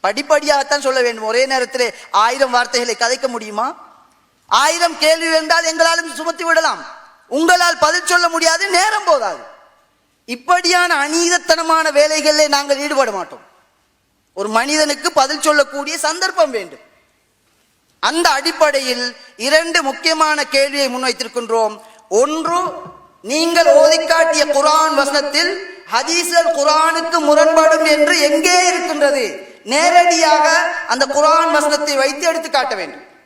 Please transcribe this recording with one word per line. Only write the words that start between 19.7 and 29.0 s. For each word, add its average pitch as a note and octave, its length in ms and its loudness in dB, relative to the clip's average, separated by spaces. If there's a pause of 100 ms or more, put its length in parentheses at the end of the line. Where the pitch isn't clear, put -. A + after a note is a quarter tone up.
முக்கியமான D4+ 640 -2
கேள்வியை C#4 440 0
முன்வைத்திருக்கின்றோம். A#3 840 -4 (340)
ஒன்று, D#4 520 0 (640)
நீங்கள் E4 500 0
ஓதிக்காட்டிய D#4+ 800 4
குர்ஆன் D#4 420 2
வசனத்தில் C#4+ 580 -2 (400)
ஹதீஸ்கள் E4+ 640 0
குர்ஆனுக்கு E4 640 0
முரண்படும் D#4 680 4
என்று D4+ 360 2
எங்கே D#4+ 360 2 (100)
இருக்கின்றது? D4 580 0 (400)